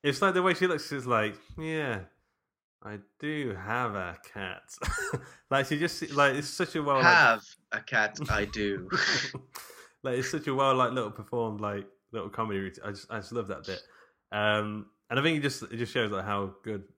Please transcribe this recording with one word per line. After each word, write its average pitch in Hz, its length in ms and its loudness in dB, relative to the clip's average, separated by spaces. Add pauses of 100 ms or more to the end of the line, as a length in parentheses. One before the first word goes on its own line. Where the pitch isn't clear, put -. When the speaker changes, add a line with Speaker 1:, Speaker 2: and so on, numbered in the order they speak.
Speaker 1:
It's 139 180 0
like 190 140 4
the 180 80 4
way 185 100 4
she 185 140 2
looks 156 240 -2
is 127 160 -6
like, 107 300 2 (200)
"Yeah, 151 440 -2 (840)
I 104 140 -12 (200)
do 147 400 -4
have 110 360 -2
a 87 200 -6 (160)
cat." 95 300 -8 (500)
<laughs> - 380 -10
Like, 135 160 2
she 147 140 -2
just, 165 320 -4
like, 139 240 4
it's 143 120 -4
such - 280 -4
a 156 80 -2
well, 143 140 4
like 143 80 6
Speaker 2:
Have 139 380 8 (280)
a 107 100 -4
cat, 107 380 -2 (100)
I 104 160 0
do. 101 480 -2
Speaker 1:
<laughs> - 1120 -4
Like, 127 160 0
it's 131 120 -2
such 151 160 -2
a 139 60 0
well, 135 220 6
like, 127 160 4
little 117 200 -2
performed, 110 500 -4
like, 101 240 -4 (260)
little 104 180 -6
comedy 104 300 -2
routine. 95 260 -8
I 104 60 -4
just, 95 200 -12
I 113 80 -6
just 95 140 -12
love 113 140 -2
that 76 180 -8
bit. 92 160 -8 (500)
Um, 107 540 2 (240)
and 123 100 2
I 139 40 2
think 160 160 4
it - 20 -2
just, 135 220 -2
it 113 140 -8
just 117 140 -4
shows, 113 200 0
like, 95 140 -4
how 101 280 -2 (100)
good 104 200 -8 (140)